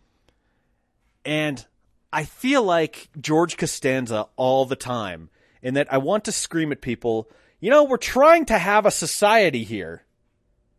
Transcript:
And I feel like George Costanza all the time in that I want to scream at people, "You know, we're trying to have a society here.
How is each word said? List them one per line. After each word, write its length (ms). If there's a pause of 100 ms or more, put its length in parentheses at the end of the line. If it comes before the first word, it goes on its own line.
(1200)
And 400 (480)
I 120
feel 380
like 460 (100)
George 380
Costanza 800
all 280
the 120
time 540 (320)
in 120
that 180
I 60
want 260
to 80
scream 400
at 100
people, 480 (300)
"You 100
know, 140
we're 120
trying 500
to 120
have 260
a 60
society 760
here. 400 (760)